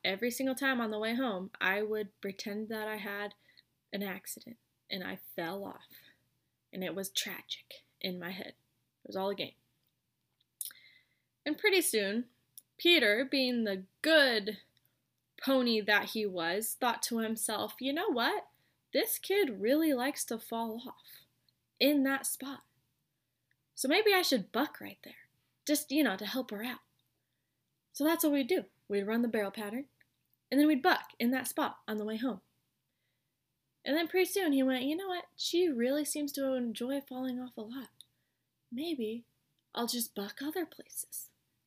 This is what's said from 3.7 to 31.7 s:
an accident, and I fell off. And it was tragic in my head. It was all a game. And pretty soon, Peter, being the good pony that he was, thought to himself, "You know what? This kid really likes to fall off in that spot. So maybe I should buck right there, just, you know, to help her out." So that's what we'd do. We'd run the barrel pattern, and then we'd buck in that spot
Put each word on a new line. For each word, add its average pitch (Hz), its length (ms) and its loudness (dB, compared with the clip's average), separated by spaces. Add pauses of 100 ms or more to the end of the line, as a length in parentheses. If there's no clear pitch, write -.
an 202 100 -4
accident, 196 560 -10 (320)
and 185 120 -6
I 185 160 -6 (160)
fell 180 300 -6
off. - 240 -14 (840)
And 185 120 -6
it 165 100 -4
was 196 140 -6
tragic - 760 -8 (180)
in 180 160 -4
my 175 120 -8
head. 190 220 -10 (500)
It - 40 -18
was - 100 -10
all 190 140 -2
a 202 40 -4
game. - 200 -6 (1900)
And 302 100 -2
pretty 392 240 4
soon, 214 440 0 (520)
Peter, 262 480 6
being 254 400 2
the 190 200 -2 (180)
good 240 560 4 (840)
pony 247 380 4
that 208 300 4
he 214 160 -2
was, 185 520 -2
thought 233 260 0
to 233 140 -2
himself, 220 640 -2
"You 269 140 -2
know 370 160 0
what? 277 380 0 (440)
This - 260 0
kid 311 420 0
really 294 340 4
likes 254 320 -2
to - 120 -4
fall 226 480 -6
off - 380 -18 (560)
in 285 220 6
that 269 240 0
spot. 262 360 -8 (1120)
So - 140 -2
maybe 403 240 6
I 370 100 6
should 226 300 2
buck - 280 0
right 196 240 -14
there, - 240 -20 (380)
just, 294 240 0
you 294 120 4
know, 202 140 2
to 202 100 -8
help 247 240 -4
her 208 120 -6
out." 247 180 -8 (1120)
So 277 120 -2
that's 330 200 2
what 294 80 4
we'd 277 160 2
do. 359 180 0 (220)
We'd 202 180 0
run 226 160 2
the 240 60 2
barrel 214 220 0
pattern, 220 360 -6 (640)
and 269 100 6
then 302 60 8
we'd 294 160 4
buck - 360 2
in 233 120 2
that 254 180 0
spot - 300 -2 (100)